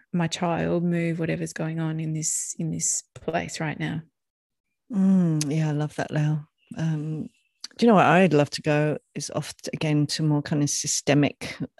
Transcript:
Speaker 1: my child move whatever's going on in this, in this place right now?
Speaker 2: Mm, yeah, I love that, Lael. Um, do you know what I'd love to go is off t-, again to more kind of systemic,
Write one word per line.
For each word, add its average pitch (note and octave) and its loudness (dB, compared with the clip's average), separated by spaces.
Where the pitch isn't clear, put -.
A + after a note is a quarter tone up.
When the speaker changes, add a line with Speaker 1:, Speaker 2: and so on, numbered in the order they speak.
Speaker 1:
my E3+ 0
child E3+ -2
move E3+ 0
whatever's E3 -4
going D#3+ -6
on D#3+ -4
in D#3 -4
this, - -4
in D#3+ -2
this - -4
place E3 -6
right D#3 -4
now? D#3+ -4
Speaker 2:
Mm, F3 2
yeah, D#3 0
I - -2
love D3 -4
that, - -6
Lael. D3+ -2
Um, D#3 -4
do A#3 4
you - 8
know A3 8
what D3+ 8
I'd E3 6
love D3 4
to - -8
go D3+ 0
is - -10
off - -6
t-, - -10
again D3+ 0
to - -4
more D3 2
kind D3 -2
of C#3+ 2
systemic, - 0